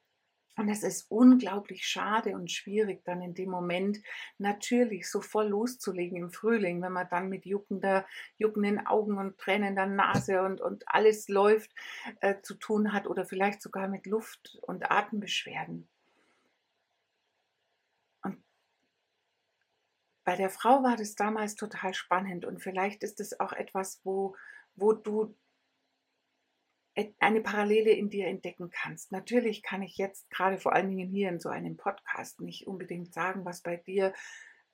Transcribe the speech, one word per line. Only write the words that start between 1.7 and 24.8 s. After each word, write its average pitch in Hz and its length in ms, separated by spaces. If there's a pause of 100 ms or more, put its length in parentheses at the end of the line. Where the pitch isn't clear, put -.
schade 196 480
und 180 160
schwierig, 202 540
dann 180 180
in 175 120
dem 190 140
Moment 180 500 (380)
natürlich 202 720
so 208 140
voll 214 260
loszulegen 190 680
im 170 120
Frühling, 196 520
wenn 185 100
man 180 160
dann 185 220
mit 190 160
juckender, 190 600 (300)
juckenden 208 500
Augen 208 300
und 196 220
tränender 196 480
Nase 196 560
und, 190 180
und - 260
alles 214 420
läuft, 208 420 (500)
äh, 196 220
zu 202 120
tun 214 380
hat 202 140
oder 185 180
vielleicht 196 380
sogar 196 260
mit 196 180
Luft- - 540
und - 300
Atembeschwerden. 170 1000 (2250)
Und - 220 (1800)
bei 180 120
der 190 140
Frau 262 320
war 247 140
das 208 180
damals 214 400
total 202 400
spannend 180 500
und 185 160
vielleicht 190 420
ist 214 180
es - 200
auch 196 140
etwas, 190 500
wo, 190 320 (380)
wo 208 180